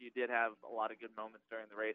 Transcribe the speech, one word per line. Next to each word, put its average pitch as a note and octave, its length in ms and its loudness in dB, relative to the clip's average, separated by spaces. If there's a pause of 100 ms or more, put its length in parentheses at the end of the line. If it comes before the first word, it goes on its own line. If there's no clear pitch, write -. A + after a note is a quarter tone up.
you A#2+ 100 -12
did B2 200 2
have A#2 220 4 (140)
a G#2 60 -8
lot A2 180 2
of G#2+ 80 -10
good A2+ 160 -12
moments A2 360 -8
during A2 200 -6
the G#2 80 -10
race, A2 160 2